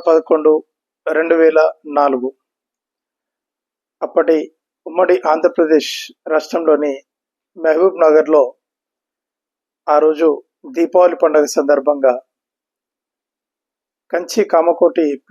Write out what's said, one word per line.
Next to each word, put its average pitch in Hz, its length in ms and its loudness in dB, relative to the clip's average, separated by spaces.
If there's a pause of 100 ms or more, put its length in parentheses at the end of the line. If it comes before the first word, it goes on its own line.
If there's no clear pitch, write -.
పదకొండు, 156 560 2 (480)
రెండు 165 240 -2
వేల 160 380 2 (200)
నాలుగు. 135 400 -2 (1700)
అప్పటి 160 540 -2 (320)
ఉమ్మడి 180 400 0
ఆంధ్రప్రదేశ్ 160 840 -2 (160)
రాష్ట్రంలోని 151 760 -4 (540)
మహబూబ్ 170 420 0
నగర్లో 151 560 2 (1300)
ఆ 151 100 2
రోజు 156 440 0 (280)
దీపావళి 170 440 0
పండుగ 156 300 0
సందర్భంగా 139 760 -2 (1900)
కంచి 180 320 -4
కామకోటి 165 880 0